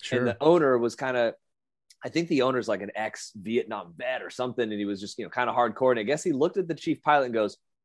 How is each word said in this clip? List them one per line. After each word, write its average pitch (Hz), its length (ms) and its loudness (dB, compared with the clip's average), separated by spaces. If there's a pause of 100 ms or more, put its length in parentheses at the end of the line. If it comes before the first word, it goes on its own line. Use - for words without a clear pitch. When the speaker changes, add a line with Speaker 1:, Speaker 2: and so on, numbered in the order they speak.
Speaker 1:
Sure. 123 200 -2
Speaker 2:
And 120 80 2
the 117 120 -2
owner 147 380 6
was 117 160 0
kinda, 123 400 0 (680)
I 131 40 -10
think 165 200 -2
the 139 140 2
owner's, 123 260 0
like, 98 140 -2
an 101 120 -8
ex-Vietnam 107 1040 -6
vet 123 240 -4
or 87 80 -12
something. 123 320 -4
And 107 160 -2
he 101 80 -2
was 101 140 -4
just, 101 180 -10
you 110 60 -8
know, 87 60 -12
kinda 120 220 -2
hardcore. 120 380 2
And 120 100 2
I 104 40 -4
guess 143 180 0
he 175 100 0
looked 143 240 0
at 180 120 0
the 165 60 -4
chief 151 280 -4
pilot 147 240 4
and 120 80 -4
goes, 107 220 0 (280)